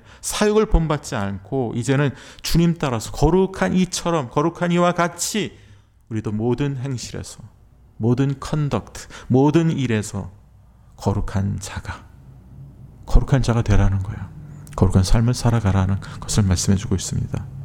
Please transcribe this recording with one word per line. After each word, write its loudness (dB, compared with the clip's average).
사욕을 0
본받지 0
않고 -4
이제는 0
주님 2
따라서 -4
거룩한 2
이처럼, -2
거룩한 0
이와 4
같이 -4
우리도 -6
모든 -2
행실에서, -10
모든 0
컨덕트, -6
모든 4
일에서 -2
거룩한 -2
자가, -12
거룩한 4
자가 2
되라는 4
거예요. -10
거룩한 4
삶을 4
살아가라는 2
것을 0
말씀해 2
주고 -2
있습니다. -4